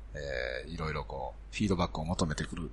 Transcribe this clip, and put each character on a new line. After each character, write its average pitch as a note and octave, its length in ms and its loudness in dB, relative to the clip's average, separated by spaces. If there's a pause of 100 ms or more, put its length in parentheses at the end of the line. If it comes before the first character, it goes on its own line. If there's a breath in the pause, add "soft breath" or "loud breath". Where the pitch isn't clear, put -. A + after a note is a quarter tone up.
(140)
え C2 540 -2
ー、 D#2+ 60 -6
い E2+ 40 -4
ろ D#2+ 120 0
い D2+ 40 0
ろ D2 100 -2
こ C2 300 -6 (180)
う、 - 40 -6
フ - 60 2
ィ G#2+ 40 6
ー G2+ 40 6
ド F#2+ 60 6
バ E2+ 120 6
ッ - 40 -10
ク - 80 -2
を D#2 60 0
求 F2 200 4
め D2+ 100 2
て - 100 0
く - 100 -6
る E2 180 -2